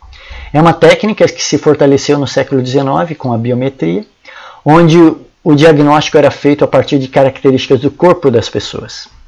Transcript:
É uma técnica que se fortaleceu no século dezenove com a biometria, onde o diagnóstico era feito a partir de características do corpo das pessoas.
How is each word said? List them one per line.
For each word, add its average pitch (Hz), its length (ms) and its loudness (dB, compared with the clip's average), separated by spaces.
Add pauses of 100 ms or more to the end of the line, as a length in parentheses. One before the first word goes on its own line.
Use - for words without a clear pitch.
(520)
É 147 80 -2
uma 165 120 2
técnica 185 540 2
que - 160 -6
se - 160 -4
fortaleceu 143 600 0
no 139 80 -4
século 131 360 -4
dezenove 139 520 -4
com 127 180 -8
a 117 60 -4
biometria, 135 680 -4 (600)
onde 165 340 4 (440)
o 156 120 2
diagnóstico 147 640 2
era 143 120 2
feito 147 340 -2
a 127 40 -4
partir 139 300 0
de 131 100 -4
características 131 720 0
do 139 100 -2
corpo - 400 0
das 117 180 -2
pessoas. - 600 -12 (200)